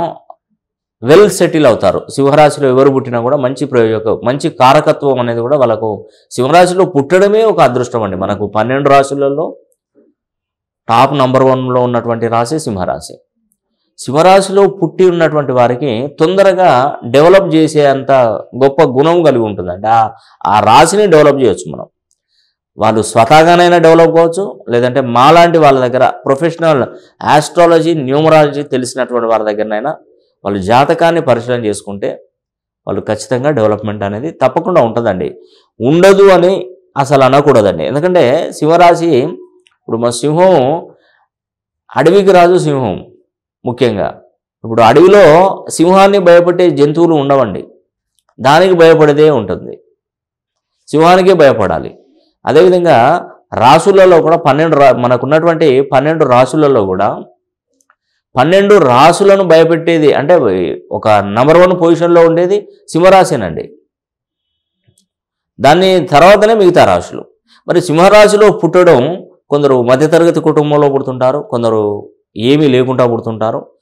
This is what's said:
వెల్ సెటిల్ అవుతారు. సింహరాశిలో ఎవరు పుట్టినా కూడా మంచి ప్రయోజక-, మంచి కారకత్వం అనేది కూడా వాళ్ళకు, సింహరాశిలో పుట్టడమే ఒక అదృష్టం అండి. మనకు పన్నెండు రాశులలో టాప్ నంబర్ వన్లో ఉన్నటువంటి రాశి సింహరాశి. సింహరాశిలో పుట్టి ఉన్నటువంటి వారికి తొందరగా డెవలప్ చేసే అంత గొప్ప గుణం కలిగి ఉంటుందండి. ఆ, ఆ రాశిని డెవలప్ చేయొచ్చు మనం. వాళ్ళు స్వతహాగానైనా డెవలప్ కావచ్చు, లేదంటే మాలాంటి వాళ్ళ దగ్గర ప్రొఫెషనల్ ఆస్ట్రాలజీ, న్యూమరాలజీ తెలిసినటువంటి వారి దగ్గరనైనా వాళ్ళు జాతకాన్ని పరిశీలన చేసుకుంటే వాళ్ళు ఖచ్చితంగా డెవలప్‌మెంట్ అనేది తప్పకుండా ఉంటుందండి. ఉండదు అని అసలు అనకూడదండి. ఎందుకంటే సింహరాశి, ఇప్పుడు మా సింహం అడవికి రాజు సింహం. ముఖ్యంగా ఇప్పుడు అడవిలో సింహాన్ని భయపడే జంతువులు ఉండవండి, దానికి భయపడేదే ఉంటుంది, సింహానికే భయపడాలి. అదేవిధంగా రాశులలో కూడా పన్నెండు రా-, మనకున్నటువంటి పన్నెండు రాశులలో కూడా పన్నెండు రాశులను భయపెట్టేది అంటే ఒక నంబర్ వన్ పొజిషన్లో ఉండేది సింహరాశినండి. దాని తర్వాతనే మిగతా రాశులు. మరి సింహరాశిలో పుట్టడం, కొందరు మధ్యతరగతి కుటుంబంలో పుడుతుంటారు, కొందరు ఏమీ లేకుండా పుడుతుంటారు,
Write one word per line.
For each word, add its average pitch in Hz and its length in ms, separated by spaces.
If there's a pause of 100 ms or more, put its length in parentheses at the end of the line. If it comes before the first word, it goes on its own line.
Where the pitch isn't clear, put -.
(1040)
వెల్ 170 360
సెటిల్ 160 320
అవుతారు. 92 280 (160)
సింహరాశిలో 143 540
ఎవరు 131 220
పుట్టినా 123 300
కూడా 127 160
మంచి 135 360
ప్రయోజక-, 110 560
మంచి 143 200 (120)
కారకత్వం 139 640
అనేది 117 180
కూడా 127 160
వాళ్ళకు, 113 320 (480)
సింహరాశిలో 180 480
పుట్టడమే 185 640
ఒక 170 100
అదృష్టం 123 420
అండి. 98 140
మనకు 98 280 (120)
పన్నెండు 127 320
రాశులలో 139 580 (1400)
టాప్ 127 260
నంబర్ 131 360
వన్లో 127 380
ఉన్నటువంటి 117 460
రాశి 120 320
సింహరాశి. 90 480 (840)
సింహరాశిలో 190 680
పుట్టి 170 460
ఉన్నటువంటి 151 400
వారికి 123 400 (280)
తొందరగా 185 500 (340)
డెవలప్ 160 500
చేసే 151 320
అంత 135 240 (520)
గొప్ప 135 160 (180)
గుణం 165 260
కలిగి 127 280
ఉంటుందండి. 90 380 (100)
ఆ, - 20 (460)
ఆ 101 140
రాశిని 156 460
డెవలప్ 147 360
చేయొచ్చు 98 300
మనం. 64 140 (920)
వాళ్ళు 110 240
స్వతహాగానైనా 170 840
డెవలప్ 165 320
కావచ్చు, 170 500
లేదంటే 123 320
మాలాంటి 151 580
వాళ్ళ 139 280
దగ్గర 127 180 (220)
ప్రొఫెషనల్ 160 580 (520)
ఆస్ట్రాలజీ, 165 580 (140)
న్యూమరాలజీ 147 540 (120)
తెలిసినటువంటి 120 520
వారి 110 180
దగ్గరనైనా 107 500 (500)
వాళ్ళు 101 180
జాతకాన్ని 160 640
పరిశీలన 120 400
చేసుకుంటే 101 400 (800)
వాళ్ళు 98 220
ఖచ్చితంగా 123 420
డెవలప్‌మెంట్ 107 580
అనేది 107 200 (140)
తప్పకుండా 160 460
ఉంటుందండి. 110 400 (520)
ఉండదు 180 460 (100)
అని 175 160 (500)
అసలు 135 260
అనకూడదండి. 123 560
ఎందుకంటే 160 380 (360)
సింహరాశి, 170 520 (720)
ఇప్పుడు 113 220
మా 120 80 (100)
సింహం 170 340 (1400)
అడవికి 185 420
రాజు 175 180 (100)
సింహం. 131 300 (680)
ముఖ్యంగా 117 440 (560)
ఇప్పుడు 113 180
అడవిలో 180 420 (520)
సింహాన్ని 190 420
భయపడే 175 520
జంతువులు 156 520
ఉండవండి, 135 400 (760)
దానికి 160 360
భయపడేదే 156 560
ఉంటుంది, 90 440 (1120)
సింహానికే 180 540
భయపడాలి. 92 500 (520)
అదేవిధంగా 170 540 (560)
రాశులలో 165 720
కూడా 165 100
పన్నెండు 156 400
రా-, 135 280
మనకున్నటువంటి 156 640 (260)
పన్నెండు 156 300
రాశులలో 131 580 (100)
కూడా 98 160 (1300)
పన్నెండు 190 360
రాశులను 170 760
భయపెట్టేది 160 580 (100)
అంటే 147 160 (600)
ఒక 85 120
నంబర్ 107 520
వన్ 185 220
పొజిషన్లో 170 440
ఉండేది 175 300 (360)
సింహరాశినండి. 165 720 (1900)
దాని 170 320 (160)
తర్వాతనే 196 480
మిగతా 180 300
రాశులు. 90 380 (460)
మరి 170 120
సింహరాశిలో 202 680
పుట్టడం, 170 500 (520)
కొందరు 143 300
మధ్యతరగతి 160 580
కుటుంబంలో 147 540
పుడుతుంటారు, 131 440 (140)
కొందరు 113 300 (540)
ఏమీ 139 380
లేకుండా 127 380
పుడుతుంటారు, 113 480 (220)